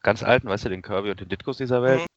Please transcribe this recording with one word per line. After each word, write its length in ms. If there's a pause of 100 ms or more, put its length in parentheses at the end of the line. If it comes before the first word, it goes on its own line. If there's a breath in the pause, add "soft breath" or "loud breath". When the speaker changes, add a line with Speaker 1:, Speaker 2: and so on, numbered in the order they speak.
Speaker 1:
ganz 200
Alten, 260
weißt 160
du, 60
den 100
Kirby 300
und 100
den 80
Ditkos 300
dieser 240
Welt. 180
Speaker 2:
Mhm. 60 (100)